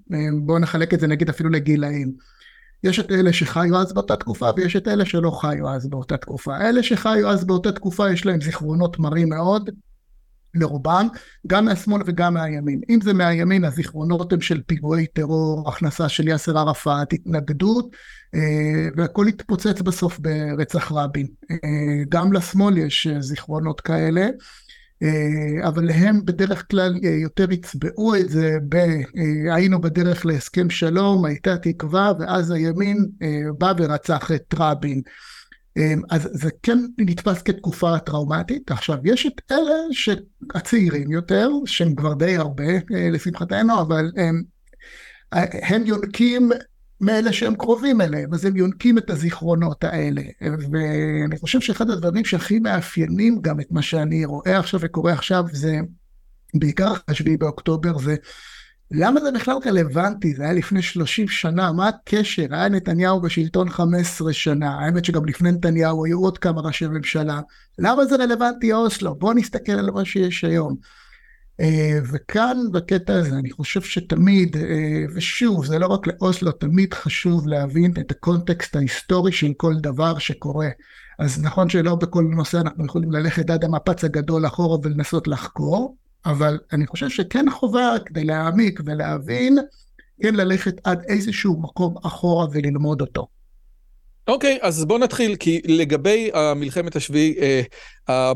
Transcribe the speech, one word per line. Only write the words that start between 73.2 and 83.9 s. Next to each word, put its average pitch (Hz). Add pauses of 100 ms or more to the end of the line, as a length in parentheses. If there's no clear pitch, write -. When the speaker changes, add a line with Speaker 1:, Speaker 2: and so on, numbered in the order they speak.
Speaker 1:
אני 135
חושב 170
שתמיד, 175
אה, 156 (100)
ושוב, 180
זה 156
לא 185
רק 196
לאוסלו, 180
תמיד 175
חשוב 165
להבין 151
את 143
הקונטקסט 170
ההיסטורי 180
של 147
כל 160
דבר 151
שקורה. 147 (500)
אז 147
נכון 170
שלא 170
בכל 170 (120)
נושא 165
אנחנו 160
יכולים 165
ללכת 151
עד 165
המפץ 165